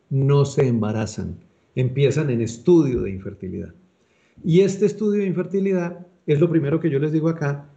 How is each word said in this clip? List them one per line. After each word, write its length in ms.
no 340
se 220
embarazan. 680
Empiezan 560
en 120
estudio 600
de 80
infertilidad. 640
Y 160
este 240
estudio 360
de 80
infertilidad, 760
es 120
lo 120
primero 280
que 120
yo 80
les 140
digo 160
acá, 480